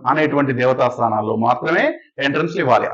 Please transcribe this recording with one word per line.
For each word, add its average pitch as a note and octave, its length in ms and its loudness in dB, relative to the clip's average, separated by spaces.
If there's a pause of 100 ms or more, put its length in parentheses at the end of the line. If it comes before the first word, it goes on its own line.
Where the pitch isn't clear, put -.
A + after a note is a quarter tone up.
(120)
అనేటువంటి C#3+ 420 0
దేవతా B2 360 2
స్థానాల్లో A2 460 -2 (120)
మాత్రమే D#3+ 380 0 (400)
ఎంట్రన్స్ D3+ 360 -2
ఇవ్వాలి. A#2 320 2